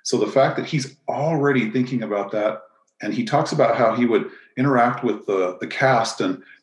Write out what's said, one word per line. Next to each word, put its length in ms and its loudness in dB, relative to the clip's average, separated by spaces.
so 140 0
the 100 0
fact 300 2
that 100 -6
he's 280 -4
already 640 0
thinking 320 -2
about 300 -4
that, 280 -2
and 100 -6
he 140 -2
talks 260 0
about 240 2
how 200 2
he 100 2
would 240 2
interact 460 2
with 220 -2
the, 340 0
the 80 -8
cast 540 0
and 220 -4